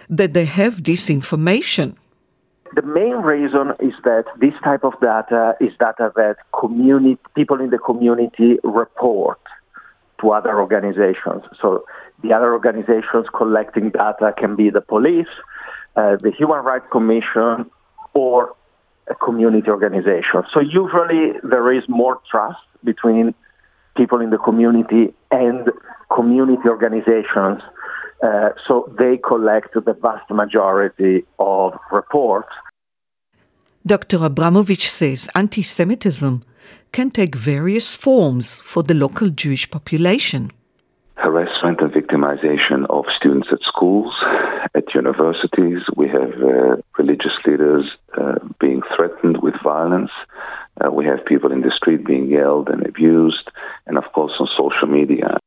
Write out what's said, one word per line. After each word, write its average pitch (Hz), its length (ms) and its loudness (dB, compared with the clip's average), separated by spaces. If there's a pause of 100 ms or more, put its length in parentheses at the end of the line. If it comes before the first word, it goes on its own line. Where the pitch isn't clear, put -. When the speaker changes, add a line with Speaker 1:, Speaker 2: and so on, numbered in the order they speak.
(180)
Speaker 1:
that 185 160 2
they 170 120 2
have 196 300 0 (100)
this 175 240 0
information. 156 880 -2 (840)
Speaker 2:
The - 0 -
main 202 380 -2 (160)
reason 139 300 0 (140)
is 131 240 -2
that 113 220 2 (180)
this 147 180 2
type 139 220 0
of 131 160 -2
data 113 600 0
is 117 180 0
data 113 380 0
that 104 180 2 (180)
communi-, 131 640 2 (160)
people 143 280 0
in 131 80 -4
the 120 80 2
community 117 880 2
report 113 760 -2 (800)
to 107 120 2
other 107 280 0
organizations. 98 840 0 (180)
So 95 240 0 (360)
the 110 120 0
other 120 180 4
organizations 113 800 0
collecting 107 580 0
data 107 500 0
can 104 160 -2
be 104 120 4
the 98 120 2
police, 165 520 0 (640)
uh, 104 300 2
the 107 140 2
Human 151 260 0
Rights 127 260 -2
Commission, 113 800 0 (420)
or 127 240 2 (720)
a 113 60 -8 (120)
community 113 420 2
organization. 95 720 0 (100)
So 156 60 2
usually 165 840 0
there 123 280 2
is 127 160 0
more 123 320 0 (100)
trust 113 380 -4 (160)
between 113 500 0 (640)
people 120 240 2
in 113 120 -4
the 107 160 0
community 117 680 4 (180)
and 123 380 0 (440)
community 123 540 2
organizations, 107 920 0 (600)
uh, 107 280 0 (180)
so 139 60 2 (260)
they 123 160 4 (160)
collect 110 440 0
the 110 200 -2 (100)
vast 113 240 -6
majority 98 920 0 (160)
of 95 340 0 (160)
reports. 107 600 -2 (1400)
Speaker 1:
Doctor 196 380 0
Abramovich 170 640 2
says 135 460 -2
anti-Semitism 175 1080 -2 (480)
can 254 200 -2
take 180 240 -2
various 147 580 -2
forms 151 640 2 (120)
for 170 120 0
the 160 140 0
local 143 340 0
Jewish 143 400 -4
population. 160 800 -2 (680)
Speaker 3:
Harassment 85 640 -2
and 76 100 0
victimization 71 1000 0
of 71 160 0 (100)
students 69 360 0
at - 100 0
schools, 101 500 0 (600)
at - 220 -4
universities. 82 840 0 (140)
We 73 120 2
have, 67 340 0
uh, 64 360 4 (200)
religious 71 480 0
leaders, 73 400 2 (320)
uh, 69 220 -2 (200)
being 67 220 0 (140)
threatened 82 480 0
with 76 100 0 (100)
violence. 82 500 0 (680)
Uh, 71 60 2
we 73 160 0
have 67 180 0
people 69 280 2
in 67 100 0
the 65 180 0
street 80 260 0
being 67 220 0
yelled 71 420 2
and 73 180 -4
abused, 80 640 2 (340)
and 73 140 -4
of 67 140 -4
course 76 260 -2
on 65 80 -2 (100)
social 69 300 0
media. 73 600 0